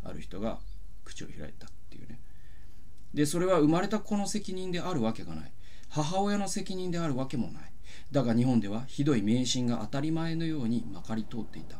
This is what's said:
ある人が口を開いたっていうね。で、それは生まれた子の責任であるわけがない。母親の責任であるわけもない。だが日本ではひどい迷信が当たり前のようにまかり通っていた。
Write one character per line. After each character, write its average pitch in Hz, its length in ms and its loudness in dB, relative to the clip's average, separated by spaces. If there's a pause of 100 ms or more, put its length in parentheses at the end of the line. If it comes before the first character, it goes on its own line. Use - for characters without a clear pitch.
あ - 60 -2
る - 120 -2
人 - 180 -2
が 110 180 -2 (460)
口 - 200 -4
を - 20 -4
開 78 240 -4
い - 20 -4
た - 140 -4
っ - 40 -4 (200)
て - 80 -4
い - 40 -4
う - 60 -4
ね。 117 100 -4 (920)
で、 143 140 4
そ 170 140 0
れ 180 40 2
は 185 140 6
生 151 100 6
ま 165 140 6
れ 202 60 0
た 214 120 0
子 208 160 0
の 202 100 2
責 190 280 -2
任 185 180 -2
で 175 80 0
あ 180 140 -2
る 131 80 2
わ 113 100 2
け - 120 -4
が 85 100 -4
な 76 120 -4
い。 - 60 -4 (380)
母 156 320 2
親 202 160 2
の 196 100 0
責 190 280 -2
任 180 140 -2
で 170 80 0
あ 170 80 0
る 143 80 2
わ 131 120 0
け 143 100 -2
も 104 120 0
な 78 120 -4
い。 - 100 -4 (420)
だ 139 100 4
が 117 120 4
日 120 100 6
本 127 160 6
で 101 80 -2
は 113 180 -2
ひ - 180 0
ど 143 120 6
い 104 60 2
迷 120 240 4
信 123 200 2
が 120 160 2
当 107 40 -2
た 131 140 -2
り 156 100 0
前 165 240 0
の 165 100 0
よ 156 180 0
う 110 60 0
に 113 240 2
ま 87 100 -6
か 113 120 -2
り 110 100 0
通 117 140 -4
っ - 60 -2
て - 140 -6
い 80 40 -4
た。 - 180 -4